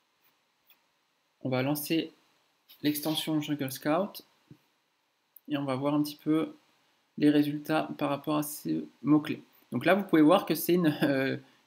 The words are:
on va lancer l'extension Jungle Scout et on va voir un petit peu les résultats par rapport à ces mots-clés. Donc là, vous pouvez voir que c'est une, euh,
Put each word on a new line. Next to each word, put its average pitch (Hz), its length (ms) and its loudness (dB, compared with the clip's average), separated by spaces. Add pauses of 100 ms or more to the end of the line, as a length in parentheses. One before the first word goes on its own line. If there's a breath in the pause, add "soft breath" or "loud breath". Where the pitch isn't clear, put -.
(1400)
on 135 60 -6
va 127 140 0
lancer 151 500 -2 (680)
l'extension 151 580 -2
Jungle 143 300 -4
Scout 165 560 -4 (1200)
et 147 100 -6
on 143 80 -4
va 131 120 -2
voir 143 180 0
un 147 80 2
petit 147 140 -6
peu 156 400 -2 (640)
les 147 120 4
résultats 147 580 0 (100)
par 143 100 -2
rapport 143 280 -4
à 151 60 -2
ces 156 420 -6 (180)
mots-clés. 147 420 2 (260)
Donc 123 140 -4
là, 170 100 6
vous 202 80 0
pouvez 165 200 6
voir 180 220 6
que 160 120 -2
c'est 170 180 0
une, 165 180 4 (120)
euh, 135 320 0 (300 soft breath)